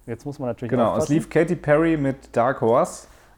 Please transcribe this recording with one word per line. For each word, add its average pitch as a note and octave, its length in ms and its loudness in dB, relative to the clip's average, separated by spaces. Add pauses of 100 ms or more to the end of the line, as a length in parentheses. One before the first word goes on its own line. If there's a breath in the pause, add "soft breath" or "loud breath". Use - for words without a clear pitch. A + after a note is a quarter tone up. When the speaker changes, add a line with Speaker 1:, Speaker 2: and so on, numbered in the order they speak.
Speaker 1:
Jetzt A#2 200 -10
muss C#3 140 -10
man B2+ 100 -6
natürlich A#2 220 -6
Speaker 2:
Genau, B2 160 2
es - 20 0 (140)
Speaker 1:
aufpassen. D3 100 -2
Speaker 2:
lief - 160 0
Katy E3 260 2
Perry D#3+ 400 2
mit C3+ 400 -4
Dark B2+ 240 0
Horse. B2+ 480 0 (300 soft breath)